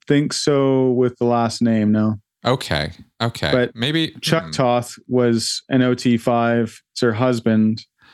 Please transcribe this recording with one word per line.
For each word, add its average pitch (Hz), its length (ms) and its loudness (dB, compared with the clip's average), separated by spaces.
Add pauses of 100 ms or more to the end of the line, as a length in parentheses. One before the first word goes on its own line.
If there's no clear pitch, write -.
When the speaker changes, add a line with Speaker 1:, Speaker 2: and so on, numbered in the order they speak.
Speaker 1:
think 147 260 0
so 135 600 2
with 123 260 0
the 123 60 -2
last 117 380 0
name, 110 300 2
no. 107 240 0 (280)
Speaker 2:
Okay. 82 480 -2 (280)
Okay. - 320 -4
Speaker 1:
But 127 240 0
Speaker 2:
Maybe 151 440 -2
Speaker 1:
Chuck 165 260 -2
Speaker 2:
hmm. 160 40 -14
Speaker 1:
Toth 123 480 -2 (100)
was 120 600 0
an 131 140 2
O 123 120 2
T 120 220 0
five. 117 640 -2 (120)
It's - 80 -12
her 120 120 2
husband. 113 720 0 (300)